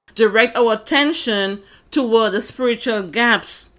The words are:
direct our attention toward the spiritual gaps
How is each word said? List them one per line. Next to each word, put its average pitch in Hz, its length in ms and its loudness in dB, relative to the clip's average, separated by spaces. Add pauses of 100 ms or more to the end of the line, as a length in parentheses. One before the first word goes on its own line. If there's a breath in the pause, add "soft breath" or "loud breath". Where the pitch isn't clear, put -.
(160)
direct 226 420 2
our 233 160 2
attention 220 880 -2 (300 soft breath)
toward 226 420 2
the 190 80 -2
spiritual 233 600 -2
gaps 226 760 -2